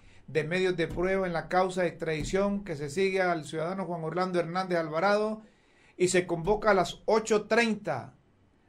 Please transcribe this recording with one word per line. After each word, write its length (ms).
de 180
medios 320
de 100
prueba 400
en 60
la 160
causa 340
de 60
extradición 760
que 120
se 120
sigue 320
al 240
ciudadano 400
Juan 200
Orlando 360
Hernández 380
Alvarado 640
y 100
se 180
convoca 440
a 40
las 300
ocho 400
treinta 720